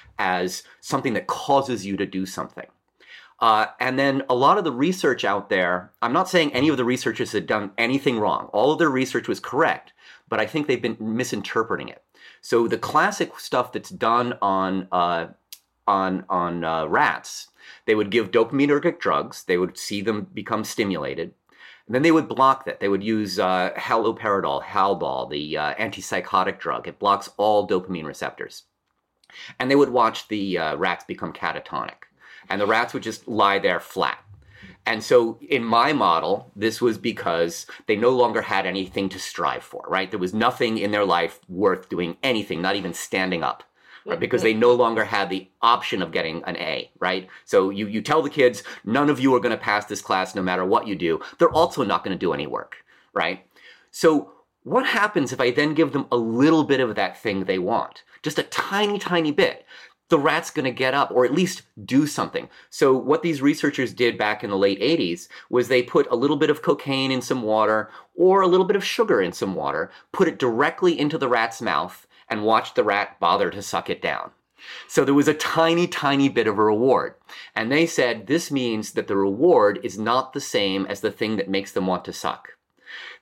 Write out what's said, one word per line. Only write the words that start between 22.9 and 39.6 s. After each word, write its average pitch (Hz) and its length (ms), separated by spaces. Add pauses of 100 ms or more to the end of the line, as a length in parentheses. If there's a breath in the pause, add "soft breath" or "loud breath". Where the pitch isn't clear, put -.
use, 104 380
uh, 92 360
haloperidol, 104 880
Haldol, 80 640
the, 76 280
uh, 76 180
antipsychotic 98 840
drug. 71 260
It 80 140
blocks 101 280 (100)
all 104 280
dopamine 92 400
receptors. - 560 (960 loud breath)
And 131 100
they 139 80
would 135 140
watch 113 380
the, 98 300
uh, 76 180
rats 87 280
become 90 280
catatonic. 76 720 (460 loud breath)
And 98 100
the 101 60
rats 110 260
would 110 120
just - 240
lie 101 320
there 90 180
flat. - 400 (640 loud breath)
And 110 180
so 117 360 (100)
in 120 160
my 117 280
model, 90 640
this 107 240
was 113 180
because 85 680 (200 loud breath)
they 107 80
no 117 160
longer 117 320
had 98 240
anything 95 440
to 95 80
strive 71 440